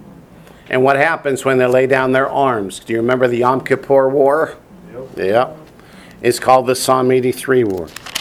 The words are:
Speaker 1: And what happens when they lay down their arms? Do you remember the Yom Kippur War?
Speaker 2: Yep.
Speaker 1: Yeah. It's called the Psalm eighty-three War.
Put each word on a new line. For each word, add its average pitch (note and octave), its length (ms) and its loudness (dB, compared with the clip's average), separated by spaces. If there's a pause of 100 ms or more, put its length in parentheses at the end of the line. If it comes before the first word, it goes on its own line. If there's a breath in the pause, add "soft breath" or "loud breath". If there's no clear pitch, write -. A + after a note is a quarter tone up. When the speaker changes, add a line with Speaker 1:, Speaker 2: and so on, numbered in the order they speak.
(680 loud breath)
Speaker 1:
And B2+ 140 0
what C3+ 120 2
happens C#3+ 480 -2
when C3+ 140 2
they B2+ 80 2
lay B2+ 220 2
down C3 260 0
their C3+ 160 0
arms? A#2+ 500 -4
Do - 140 -8
you A2+ 60 -2
remember B2 280 0
the A#2+ 120 -2
Yom B2+ 220 0
Kippur C3+ 460 2
War? C#3 460 0 (400)
Speaker 2:
Yep. - 320 -10
Speaker 1:
Yeah. A2+ 220 2 (760 loud breath)
It's A#2+ 180 0
called B2+ 280 4
the B2+ 80 2
Psalm C3 360 0
eighty-three B2+ 540 0
War. F#2 220 -4 (340 loud breath)